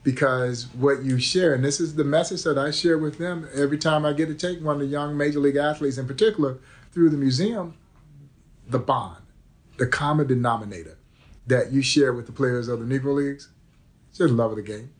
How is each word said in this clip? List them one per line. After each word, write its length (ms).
because 680
what 280
you 160
share, 340
and 100
this 180
is 160
the 80
message 400
that 120
I 140
share 260
with 220
them 340
every 240
time 300
I 80
get 140
to 60
take 300
one 120
of 40
the 60
young 320
major 220
league 160
athletes 420
in 80
particular 500
through 180
the 80
museum, 560
the 120
bond, 440
the 100
common 400
denominator 680
that 240
you 100
share 320
with 100
the 80
players 360
of 100
the 80
Negro 280
Leagues, 340
just 180
love 200
of 40
the 60
game. 380